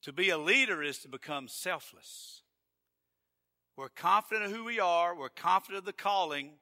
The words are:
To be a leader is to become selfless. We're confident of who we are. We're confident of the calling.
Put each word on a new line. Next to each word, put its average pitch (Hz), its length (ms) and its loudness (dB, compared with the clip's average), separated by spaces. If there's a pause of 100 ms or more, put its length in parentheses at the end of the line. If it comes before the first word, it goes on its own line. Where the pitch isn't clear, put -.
To 143 100 -12
be 180 180 2
a 165 80 2
leader 190 440 4
is 143 180 -4
to - 80 -20
become 135 400 -8
selfless. - 920 -10 (1300)
We're 135 140 -12
confident 208 560 2
of 202 100 -4
who 226 80 -8
we 233 160 -2
are. 175 340 4
We're 135 140 -8
confident 190 520 0
of 185 40 -18
the 196 80 -6
calling. 156 680 0